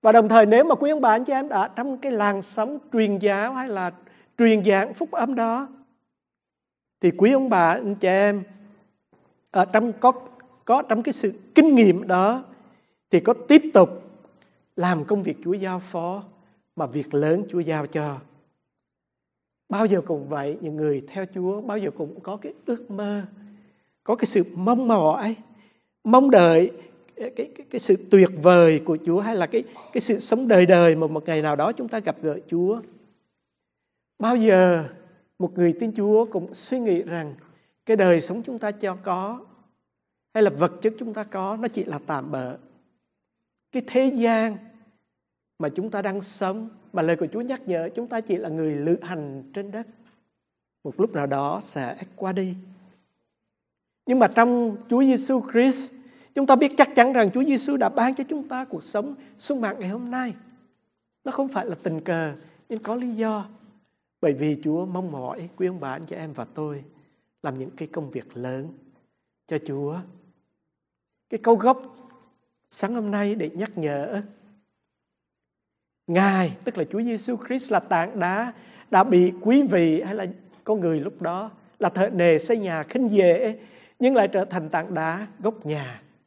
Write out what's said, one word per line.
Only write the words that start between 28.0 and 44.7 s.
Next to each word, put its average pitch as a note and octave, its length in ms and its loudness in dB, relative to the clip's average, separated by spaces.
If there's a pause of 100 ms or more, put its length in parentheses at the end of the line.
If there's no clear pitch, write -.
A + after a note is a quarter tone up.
tuyệt F#3+ 180 8 (120)
vời E3 440 8
của D#3 200 -2
Chúa, E3+ 140 0
hay A3 160 -4
là F3 120 -2
cái, A#3+ 160 -2 (300)
cái A#3+ 80 -2
sự A3 180 -2
sống A#3+ 280 -2
đời F#3 180 8
đời F3 300 6
mà D#3+ 120 -2
một D#3 180 -6
ngày D#3 160 -2
nào D3+ 140 0
đó D#3 160 -2
chúng A#3+ 160 -8
ta A3+ 120 -6
gặp G#3+ 220 -4
gỡ D#3 260 -4
Chúa. F#3 340 -2 (1400)
Bao A3+ 160 0
giờ F#3 500 6 (540)
một F3+ 160 -4
người F3 240 2
tin A3+ 160 -4
Chúa G#3+ 300 2
cũng F#3 280 -8
suy - 260 -8
nghĩ G3+ 220 -2
rằng E3 340 -10 (500)
cái A3 120 4
đời F3+ 240 6
sống G#3 220 -8
chúng A#3+ 160 -12
ta G#3 120 -6
cho G#3 320 -6
có, G3+ 420 -6 (880)
hay A3 100 4
là G3+ 60 6
vật E3 320 0
chất A3 180 0
chúng A3+ 140 -10
ta G#3+ 100 -10
có, G3+ 360 -8
nó A#3+ 80 -6
chỉ A3+ 160 -6
là D3 240 -10
tạm C#3+ 240 -8
bợ. B2+ 260 -10 (1120)
Cái B3 160 -6
thế C4 280 2
gian A3+ 420 0 (1000)